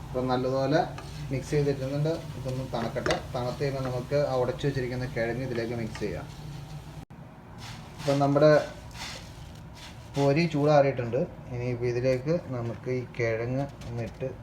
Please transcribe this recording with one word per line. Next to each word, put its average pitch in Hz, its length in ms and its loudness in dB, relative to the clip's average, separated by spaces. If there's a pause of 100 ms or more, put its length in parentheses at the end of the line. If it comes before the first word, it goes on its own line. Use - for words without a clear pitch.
അപ്പം 127 280 -2
നല്ലതുപോലെ 135 480 4 (520)
മിക്സ് 131 240 -2
ചെയ്തിട്ടുണ്ട്. 143 560 2 (260)
ഇതൊന്ന് 127 260 -4 (120)
തണുക്കട്ടെ. 113 400 0 (180)
തണുത്ത് 123 280 -2
കഴിയുമ്പോൾ 135 260 0
നമുക്ക് 123 300 0 (120)
ആ 131 120 0
ഉടച്ചു 123 260 0
വെച്ചിരിക്കുന്ന 127 380 -2 (100)
കിഴങ്ങ് 117 320 0
ഇതിലേക്ക് 120 340 -2
മിക്സ് 110 220 -6
ചെയ്യാം. 90 240 -4 (1700)
അപ്പം 139 260 2
നമ്മുടെ 143 280 8 (1600)
പൊരി 139 380 6
ചൂടാറിയിട്ടുണ്ട്. 139 680 6 (340)
ഇനിയിപ്പോൾ 123 380 0
ഇതിലേക്ക് 127 420 2 (220)
നമുക്ക് 117 340 -6 (120)
ഈ - 20 -6 (160)
കിഴങ്ങ് 120 460 0 (240)
ഒന്നിട്ട് 120 400 -4 (140)